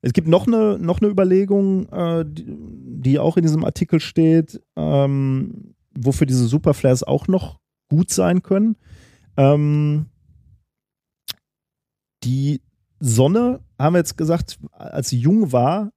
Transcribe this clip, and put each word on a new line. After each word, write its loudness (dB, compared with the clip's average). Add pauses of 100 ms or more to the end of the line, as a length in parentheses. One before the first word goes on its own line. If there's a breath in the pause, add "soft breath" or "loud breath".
es -2
gibt 0
noch 2
eine, 0
noch -2
eine 2
Überlegung, 0
äh, -4
die, -14
die -4
auch 2
in 2
diesem 0
Artikel -2
steht, 0 (140)
ähm, -2 (240)
wofür 0
diese 2
Superflares 2
auch -2
noch -4 (300)
gut 0
sein 0
können. 0 (600 soft breath)
Ähm, 2 (2250)
die -2 (380)
Sonne, 2 (160)
haben 0
wir 4
jetzt -4
gesagt, -4 (120)
als -10
sie -2
jung 2
war 0